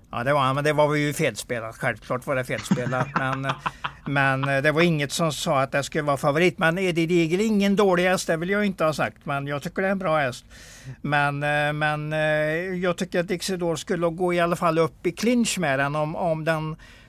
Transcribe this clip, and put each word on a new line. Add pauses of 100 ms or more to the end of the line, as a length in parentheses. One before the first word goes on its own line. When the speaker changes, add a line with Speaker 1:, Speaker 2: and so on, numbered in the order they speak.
(100)
Speaker 1:
Ja,
det
var
han,
men
det
var
ju
felspelat.
Självklart
var
det
felspelat,
Speaker 2:
<laughs>
Speaker 1:
men, (600)
men,
eh,
det
var
inget
som
sa
att
det
skulle
vara
favorit.
Men
Eddie
Diegel
är
ingen
dålig
häst,
det
vill
jag
inte
ha
sagt,
men
jag
tycker
det
är
en
bra
häst. (580)
Men,
eh,
men,
eh, (640)
jag
tycker
att
Exidor
skulle
gå
i
alla
fall
upp
i
clinch
med
den
om,
om
den (320)